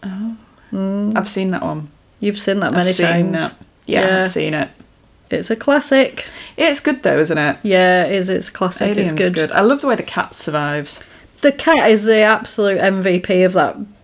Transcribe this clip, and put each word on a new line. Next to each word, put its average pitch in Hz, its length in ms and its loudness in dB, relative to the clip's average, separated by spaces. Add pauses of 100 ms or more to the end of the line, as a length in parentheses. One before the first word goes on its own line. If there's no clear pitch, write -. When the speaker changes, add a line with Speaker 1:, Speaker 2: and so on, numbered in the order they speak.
Speaker 1:
Oh. 208 360 -8 (340)
Speaker 2:
Mm. 202 460 -2
Speaker 1:
I've 190 100 -2
seen 190 240 -4
that 175 100 -4
one. 156 280 -8 (320)
Speaker 2:
You've 208 180 -4
seen 196 220 -2
that 170 60 0
Speaker 1:
I've - 100 0
Speaker 2:
many 180 160 2
Speaker 1:
seen 180 120 0
Speaker 2:
times. 175 280 2
Speaker 1:
that. 160 200 -4 (320)
Yeah, - 220 0
Speaker 2:
Yeah. 190 160 2
Speaker 1:
I've 190 80 0
seen 156 220 -4
it. 151 160 -4 (600)
Speaker 2:
It's - 220 -4
a 226 60 -2
classic. 269 720 0 (280)
Speaker 1:
It's 294 240 0
good 294 240 -2
though, 143 160 2
isn't 156 180 2
it? 147 260 0
Speaker 2:
Yeah, 185 420 4
it 156 80 -2
is. 185 160 -2
It's 185 200 -2
classic. 190 420 -2
Speaker 1:
Alien's 190 200 0
Speaker 2:
It's 156 80 -4
good. 180 140 2
Speaker 1:
good. 156 180 -2
I - 80 0
love 254 220 4
the 294 60 -2
way 240 80 2
the - 80 -6
cat - 320 -6
survives. 147 680 -6 (400)
Speaker 2:
The 285 100 4
cat 277 400 2
is 214 140 4
the 220 160 4
absolute 208 560 2
M 190 260 0
V 180 160 2
P 180 240 2
of 185 100 4
that 151 220 0 (280)